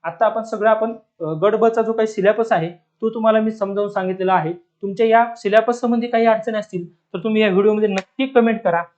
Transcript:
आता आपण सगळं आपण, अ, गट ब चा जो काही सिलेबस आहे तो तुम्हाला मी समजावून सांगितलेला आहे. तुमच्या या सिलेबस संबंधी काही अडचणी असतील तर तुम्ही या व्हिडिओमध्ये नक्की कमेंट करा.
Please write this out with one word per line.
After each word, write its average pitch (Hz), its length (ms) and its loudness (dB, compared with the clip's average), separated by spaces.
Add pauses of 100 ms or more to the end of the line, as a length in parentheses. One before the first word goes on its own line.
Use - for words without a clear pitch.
आता 170 220 -2
आपण 220 180 -2
सगळं 214 260 0
आपण, 220 240 0 (280)
अ, - 20 -6
गट 160 320 0
ब 220 120 2
चा 226 140 0
जो 226 120 -2
काही 220 140 0
सिलेबस 220 440 0
आहे 170 180 0
तो - 400 -8
तुम्हाला 220 300 2
मी 220 120 0
समजावून 202 380 -4
सांगितलेला 190 440 -2
आहे. 165 200 0
तुमच्या 202 520 -6
या 233 300 2
सिलेबस 220 460 0
संबंधी 233 260 0
काही 233 180 0
अडचणी 220 320 0
असतील - 560 -10
तर 185 60 -8
तुम्ही 220 220 0
या 214 80 4
व्हिडिओमध्ये 214 400 2
नक्की 190 360 -4
कमेंट 233 360 2
करा. 170 220 -2 (140)